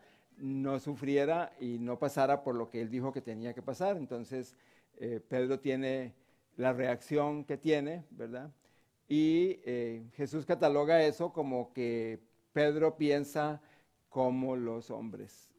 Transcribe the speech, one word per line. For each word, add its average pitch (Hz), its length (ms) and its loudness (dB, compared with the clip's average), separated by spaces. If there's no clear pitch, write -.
no 135 380 -2
sufriera 143 800 0
y 120 180 -4
no 120 200 -4
pasara 139 440 2
por 127 120 -4
lo 117 140 -4
que 117 120 -6
él 113 100 -4
dijo 127 220 -4
que 131 80 -8
tenía 113 340 -8
que 123 80 -10
pasar. 185 340 -2
Entonces, 127 600 -8
eh, 113 300 -6
Pedro 131 340 0
tiene 131 540 -2
la 127 160 2
reacción 143 720 0
que 143 120 -4
tiene, 151 540 0
¿verdad? 123 400 -12
Y, 165 560 4
eh, 120 400 -4
Jesús 143 300 -4
cataloga 156 600 6
eso 165 280 0
como 127 400 -4
que 117 480 -2
Pedro 151 440 4
piensa 147 640 0
como 131 480 0
los 117 340 -6
hombres 104 680 -12